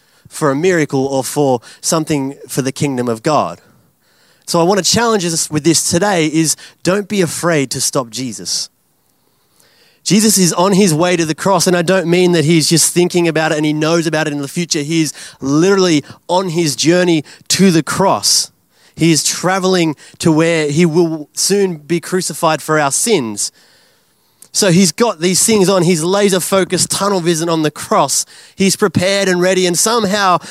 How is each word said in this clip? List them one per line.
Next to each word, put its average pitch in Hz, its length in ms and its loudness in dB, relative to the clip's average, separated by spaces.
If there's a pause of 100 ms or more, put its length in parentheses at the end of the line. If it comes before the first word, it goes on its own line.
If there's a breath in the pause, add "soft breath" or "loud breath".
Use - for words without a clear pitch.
(280 soft breath)
for - 220 -2
a 135 60 2
miracle 151 500 0
or 135 180 -2
for 135 380 0 (200 loud breath)
something 147 540 -2 (120)
for 143 160 -4
the 131 80 -2
kingdom 127 360 -4
of 113 140 -4
God. 101 400 -2 (840 soft breath)
So 170 120 0
I 165 40 2
want 190 200 2
to - 80 0
challenge 226 320 0
us 165 280 -4
with 151 120 -4
this 165 240 2
today 170 460 0
is 156 220 0 (260 loud breath)
don't 190 260 -2
be 202 140 -2
afraid 156 500 -2
to 135 100 -6
stop 127 280 -4
Jesus. 110 600 -8 (1300 soft breath)
Jesus 202 340 2
is 180 160 2
on 190 200 2
his 180 220 4
way 180 200 2
to 165 100 0
the 156 100 -4
cross, 185 320 0
and 180 80 2
I 180 80 0
don't 180 240 0
mean 175 240 4
that 160 140 2
he's 160 220 2
just - 240 2
thinking 175 360 0
about 160 240 0
it 156 60 -2
and 156 80 -2
he 151 80 0
knows 156 340 0
about 156 180 -2
it 147 80 -4
in 143 80 -6
the 139 60 -8
future. 165 340 -4
He 160 200 -2
is 143 120 -4 (280 loud breath)
literally 165 640 2 (240 loud breath)
on 180 220 -2
his 156 260 -2
journey 175 480 2 (260 loud breath)
to 190 200 4
the 151 140 2
cross. - 680 -2 (440 soft breath)
He 160 160 2
is 147 120 2
traveling 185 720 0 (240 loud breath)
to 170 120 -4
where 160 380 0
he 170 160 2
will 160 480 0
soon 196 420 0
be 151 240 -6
crucified 165 640 -2
for 156 180 0
our 143 140 0
sins. 123 580 -2 (1040 soft breath)
So 196 180 2
he's 180 220 4
got 214 260 0
these 175 240 0
things 208 240 4
on. 185 160 4
He's 165 180 2
laser 190 380 0
focused, 185 520 -2
tunnel 196 280 -2
vision 170 300 -2
on 160 140 0
the 151 80 0
cross. - 540 -2 (300 loud breath)
He's 190 220 0
prepared 196 500 0
and 180 140 0
ready. 185 240 2
And 175 120 0
somehow 202 600 0 (140 loud breath)